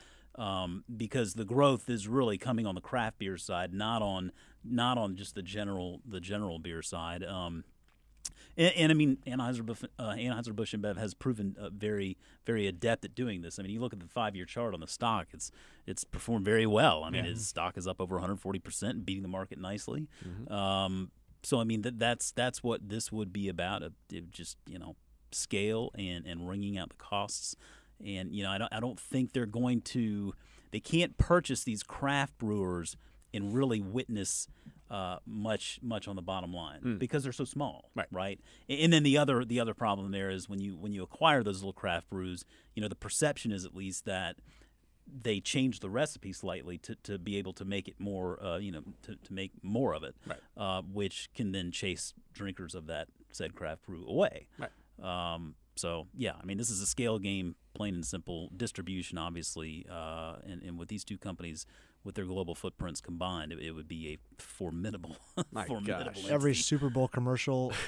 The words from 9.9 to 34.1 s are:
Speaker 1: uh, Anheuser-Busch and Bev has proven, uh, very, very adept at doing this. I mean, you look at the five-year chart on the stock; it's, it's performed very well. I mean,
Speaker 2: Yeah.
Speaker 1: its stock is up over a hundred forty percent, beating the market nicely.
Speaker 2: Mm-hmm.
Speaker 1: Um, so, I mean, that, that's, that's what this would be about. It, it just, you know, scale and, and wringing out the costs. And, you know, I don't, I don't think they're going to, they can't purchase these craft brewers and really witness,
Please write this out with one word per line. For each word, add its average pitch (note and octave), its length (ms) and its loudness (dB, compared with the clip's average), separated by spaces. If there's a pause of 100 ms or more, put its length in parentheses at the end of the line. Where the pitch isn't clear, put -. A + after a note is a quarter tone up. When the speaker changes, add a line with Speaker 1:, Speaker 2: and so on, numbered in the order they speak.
Speaker 1:
uh, B2 40 -4 (100)
Anheuser-Busch A#2 600 -2
and G#2+ 80 0
Bev G2+ 160 0
has G2 160 -2
proven, G#2 460 0
uh, G2+ 100 -6
very, G2+ 480 0 (280)
very A2 220 2
adept G#2+ 380 2
at - 80 -10
doing A2 280 -2
this. E2+ 180 -8
I - 20 -6
mean, F#2+ 100 -4
you A2+ 80 -2
look A#2+ 140 -2
at G2+ 60 -8
the F2 80 -12
five-year G2 380 0
chart A#2 280 -2
on E2+ 60 -4
the D#2+ 80 -8
stock; A2+ 440 0
it's, - 200 -8 (340)
it's - 180 -4
performed A2+ 420 0
very A2 200 8
well. G#2 380 8
I D#2+ 80 -4
mean, F#2 140 2
Speaker 2:
Yeah. F2+ 60 -2
Speaker 1:
its A2+ 140 -4
stock F2+ 320 -2
is F2+ 100 -4
up F#2 140 -2
over F#2 160 0
a F2+ 40 -2
hundred F#2+ 180 -2
forty G2 200 -2
percent, G#2 460 -4
beating F#2 160 -2
the F#2+ 80 -6
market F#2+ 300 -6
nicely. G#2+ 480 -4 (200)
Speaker 2:
Mm-hmm. F#2+ 240 -8
Speaker 1:
Um, G2 600 2 (320)
so, C3 160 4
I A2+ 60 2
mean, A2 180 0
that, A#2+ 160 -4
that's, A#2 320 2
that's B2 320 0
what A2+ 260 -2
this A2 220 -4
would G#2+ 200 -2
be G2 160 0
about. F2+ 360 -2
It, D#2+ 100 -8 (180)
it E2+ 200 -10
just, - 260 -10 (100)
you F#2 120 -10
know, E2+ 160 -10 (360)
scale G#2+ 640 2
and, F2+ 300 -2
and F2 240 -4
wringing G2+ 300 -2
out F#2 100 -6
the - 60 -20
costs. - 600 -4 (480)
And, F#2+ 320 -4
you G#2 80 -2
know, F#2+ 60 -2
I G2 80 0
don't, A2 160 -2
I A2 60 -2
don't A#2+ 200 -2
think B2+ 340 0
they're A#2+ 120 2
going A#2+ 360 2
to, G#2 520 0 (380)
they G#2+ 80 0
can't - 380 4
purchase E3+ 460 6
these G#2+ 200 -2
craft C#3 560 2
brewers F#2 580 0 (360)
and G2+ 200 -2
really B2 280 4
witness, G2+ 640 -2 (420)